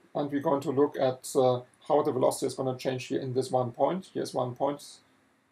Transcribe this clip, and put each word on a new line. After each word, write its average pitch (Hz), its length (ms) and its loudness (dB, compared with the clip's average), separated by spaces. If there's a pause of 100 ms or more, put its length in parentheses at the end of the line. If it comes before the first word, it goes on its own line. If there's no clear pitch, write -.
(140)
and 147 160 -4
we're 143 100 -2
going 143 220 0
to 151 80 -4
look 143 280 2
at, 131 360 -2
uh, 127 260 4 (280)
how 147 140 4
the 151 100 0
velocity 135 340 2
is 127 80 -4
gonna 131 220 -4
change 131 300 -4
here 135 140 -2
in 131 120 -6
this 127 180 -2
one 123 220 0
point. 160 400 -2
Here's 139 220 -6
one 123 200 -2
point, 139 300 -4 (680)